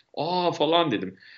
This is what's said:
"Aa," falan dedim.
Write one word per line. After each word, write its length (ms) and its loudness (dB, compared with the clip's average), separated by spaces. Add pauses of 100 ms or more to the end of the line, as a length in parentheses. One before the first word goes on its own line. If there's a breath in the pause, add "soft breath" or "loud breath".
(140)
"Aa," 380 -2
falan 400 2
dedim. 260 -4 (200 soft breath)